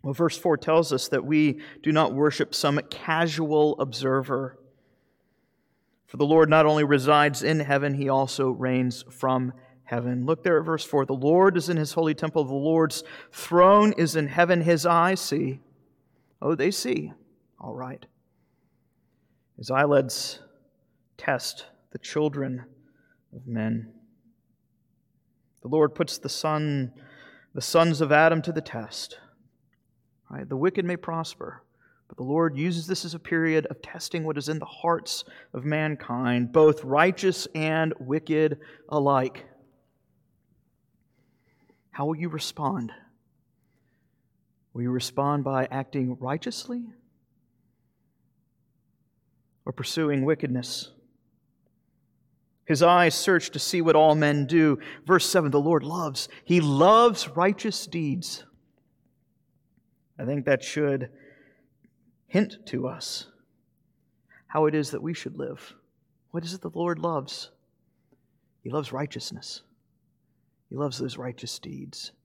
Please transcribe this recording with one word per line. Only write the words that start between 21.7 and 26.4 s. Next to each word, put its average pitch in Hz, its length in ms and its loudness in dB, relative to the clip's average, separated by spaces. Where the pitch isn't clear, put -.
the - 80 -14
children 139 640 -4
of 123 120 -18
men. 113 460 -4
The 123 60 -14
Lord 147 280 2
puts - 240 -4
the 143 100 -10
son, 147 640 -2